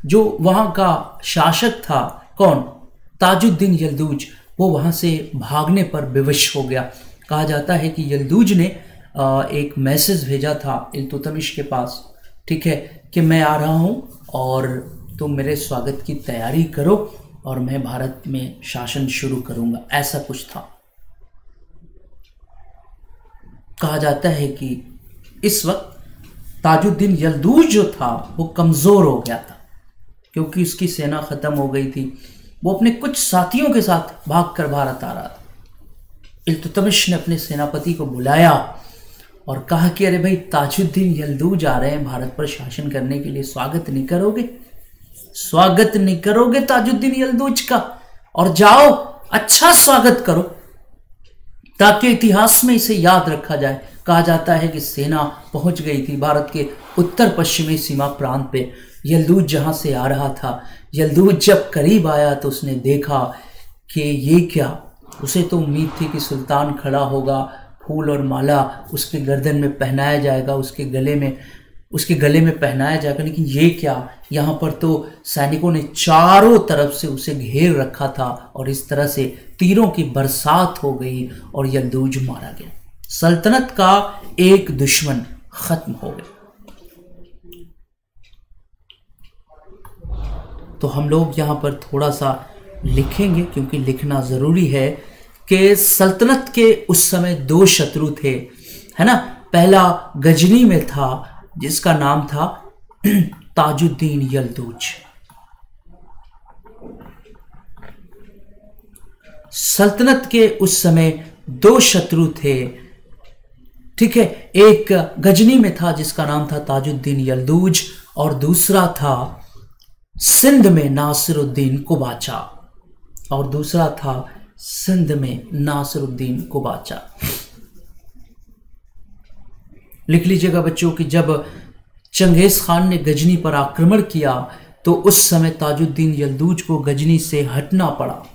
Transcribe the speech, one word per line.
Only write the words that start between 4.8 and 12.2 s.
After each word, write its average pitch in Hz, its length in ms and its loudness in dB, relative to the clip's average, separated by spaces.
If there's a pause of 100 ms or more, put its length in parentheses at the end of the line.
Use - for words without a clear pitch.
से 160 440 -4
भागने 151 480 0
पर 147 220 -6
विवश 139 500 0
हो 135 80 -4
गया। 127 280 -6 (380)
कहा 151 140 -2
जाता 151 320 -2
है 160 140 -2
कि 147 240 -4
यल्दूज 175 400 2
ने 180 320 0 (300)
अ, 135 360 0
एक 143 280 -6
मैसेज 147 460 0
भेजा 143 300 -2
था 135 400 -8
इल्तुतमिश 143 540 -8
के - 140 -10
पास, - 500 -8 (340)